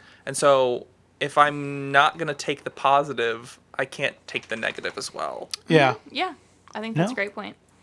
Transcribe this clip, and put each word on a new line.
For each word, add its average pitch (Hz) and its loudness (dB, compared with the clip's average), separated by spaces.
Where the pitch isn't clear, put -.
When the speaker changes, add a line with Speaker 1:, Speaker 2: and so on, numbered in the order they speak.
Speaker 1:
And 135 -6
so 131 4
if 147 0
I'm 143 2
not 143 4
gonna 151 -4
take - -6
the 131 -8
positive, 127 0
I 135 -2
can't - -6
take - -8
the 113 -6
negative 104 -6
as - -10
well. 67 -8
Speaker 2:
Yeah. 143 6
Speaker 3:
Mm-hmm. - -16
Yeah. 339 -4
I 214 -8
think 226 -8
that's 190 0
Speaker 2:
No. - -8
Speaker 3:
a - -12
great 202 -6
point. 208 -12